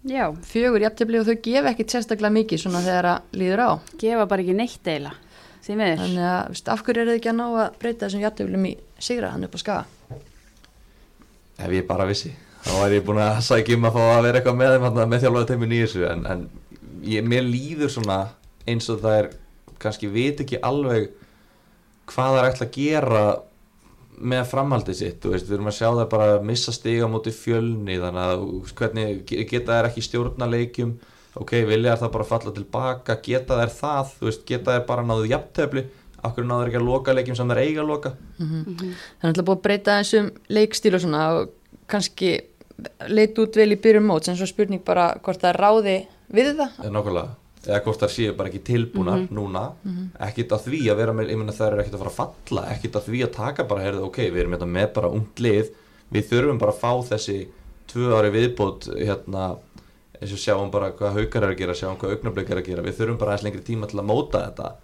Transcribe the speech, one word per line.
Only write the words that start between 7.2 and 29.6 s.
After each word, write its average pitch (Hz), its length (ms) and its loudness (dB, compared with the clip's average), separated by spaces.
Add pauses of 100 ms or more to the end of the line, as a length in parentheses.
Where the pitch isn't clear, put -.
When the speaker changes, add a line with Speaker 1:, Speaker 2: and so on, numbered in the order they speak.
Speaker 2:
ekki 233 100 -2
að 226 80 0
ná 240 80 -2
að 226 320 -2
breyta 233 280 -4
þessum 202 180 -4
jafnteflum 190 420 -2
í - 60 -4 (240)
sigra 233 340 -4
hann 180 140 -6
upp 180 100 -12
á 180 60 -10
Skaga? - 240 -4 (1700)
Speaker 3:
Ef 92 120 -6
ég 92 160 0
bara 92 220 0
vissi, 101 240 -4 (280)
þá 90 200 -6
væri 101 180 4
ég 202 80 0
búin 107 160 2
að 107 200 2
sækja 117 340 4
um 117 100 4
að 113 80 2
fá 117 80 2
að 117 240 6
vera 120 140 4
eitthvað 123 180 2
með 131 140 6
þeim 127 160 4
þarna, 113 180 2
með 120 160 2
þjálfarateyminu 120 540 2
í 117 80 4
þessu, 95 220 -2
en, 85 200 -4
en 90 160 -4 (580)
ég, 107 280 0
mér 123 180 2
líður 143 460 -2
svona 104 260 -2 (480)
eins 117 240 -2
og 107 100 -2
það 107 180 4
er 101 120 2 (480)
kannski 107 320 -6
vit 135 320 0
ekki 123 200 -4
alveg 127 460 0 (1000)
hvað 131 300 2
þær 127 120 4
ætla 123 160 -4
að - 80 -12
gera 135 480 2 (960)
með 127 260 0
framhaldið 127 540 0
sitt, 95 220 -6
þú 98 120 -2
veist, 92 160 -2
við 104 80 -2
erum 104 140 -2
að 104 80 -8
sjá 113 100 2
þær 117 220 2
bara 107 160 4 (140)
missa 117 340 -2
stig 117 260 0
á 117 80 2
móti 113 260 -2
Fjölni, 113 600 -2
þannig 90 260 -2
að, 90 200 0
þú 92 180 -6
veist, - 160 -14
hvernig 107 480 -2
ge-, - 220 -4
geta 120 320 0